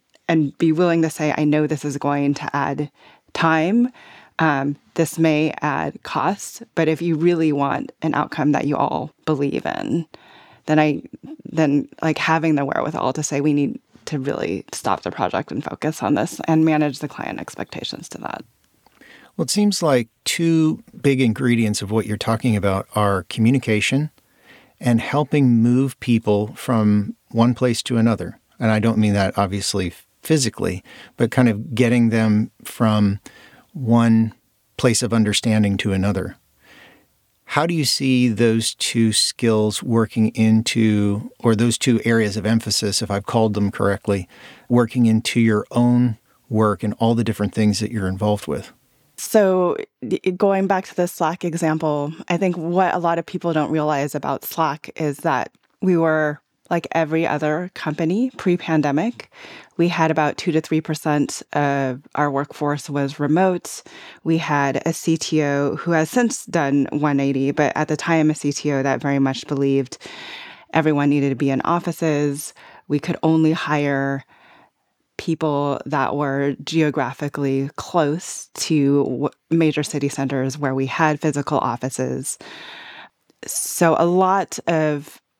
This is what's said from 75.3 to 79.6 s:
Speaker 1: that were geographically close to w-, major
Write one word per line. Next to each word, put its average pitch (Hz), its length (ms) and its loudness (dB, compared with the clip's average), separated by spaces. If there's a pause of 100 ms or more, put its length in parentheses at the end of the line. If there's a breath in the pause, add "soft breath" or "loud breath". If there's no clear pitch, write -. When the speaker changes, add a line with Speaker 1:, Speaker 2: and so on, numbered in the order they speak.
Speaker 1:
that 139 320 -2
were 139 480 -2
geographically 143 1120 -2
close - 800 -2
to 143 500 2
w-, 127 240 -2 (220)
major 160 320 2